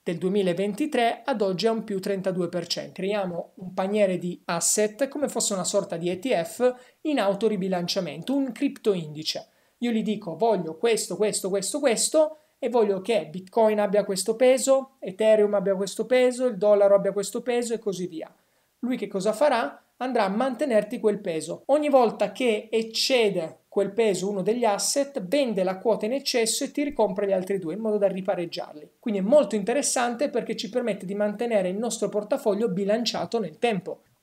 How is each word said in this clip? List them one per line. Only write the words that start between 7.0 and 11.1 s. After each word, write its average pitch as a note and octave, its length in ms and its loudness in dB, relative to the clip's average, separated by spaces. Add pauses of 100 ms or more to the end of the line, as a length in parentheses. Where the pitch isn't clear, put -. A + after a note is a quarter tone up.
in D4 180 0
autoribilanciamento, F#3 1160 0
un C4+ 160 0
cripto C4+ 400 -2
indice. D#3 560 -4 (300)
Io A#3+ 140 -2
gli A3 120 0
dico: F#3+ 320 -4
"Voglio F3+ 400 0
questo, G#3+ 400 0